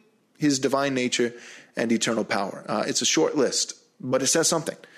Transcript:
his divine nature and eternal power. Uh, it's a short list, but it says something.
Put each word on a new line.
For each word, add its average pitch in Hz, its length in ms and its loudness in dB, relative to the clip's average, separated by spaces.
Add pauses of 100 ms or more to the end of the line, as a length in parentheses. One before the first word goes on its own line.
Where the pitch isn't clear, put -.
(380)
his 143 220 2
divine 135 340 2
nature 123 400 0 (420)
and 117 160 0
eternal 113 320 0
power. 98 440 -4
Uh, 110 200 -2
it's - 140 -2
a - 40 0
short 156 300 2
list, - 380 0 (260)
but 127 220 -2
it 131 60 0
says 160 200 2
something. - 300 -2 (200)